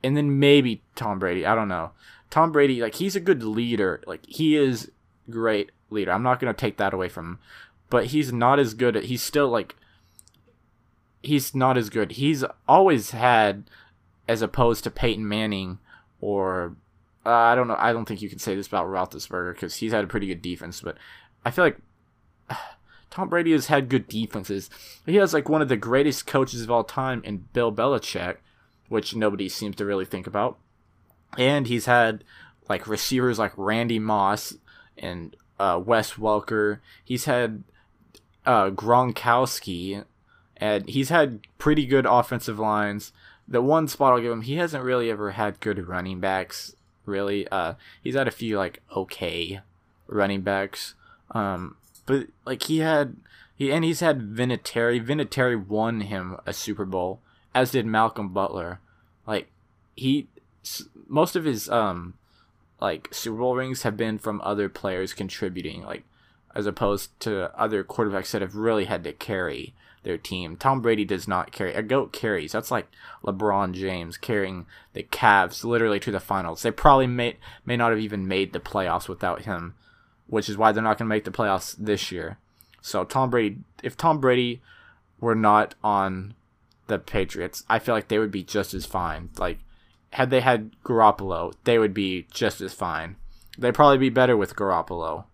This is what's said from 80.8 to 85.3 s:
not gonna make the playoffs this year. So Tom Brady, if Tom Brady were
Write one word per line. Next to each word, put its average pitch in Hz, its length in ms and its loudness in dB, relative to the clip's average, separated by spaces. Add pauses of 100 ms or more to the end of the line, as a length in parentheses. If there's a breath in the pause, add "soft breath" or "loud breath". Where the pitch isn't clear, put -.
not 110 140 2
gonna 113 120 -4
make 107 160 0
the 95 60 -8
playoffs 98 460 -2
this 104 340 -2
year. 82 260 -10 (440 soft breath)
So 92 220 -4
Tom 131 280 0
Brady, 110 260 0 (260)
if - 140 -8
Tom 156 240 2
Brady 123 400 2 (580 soft breath)
were 113 160 2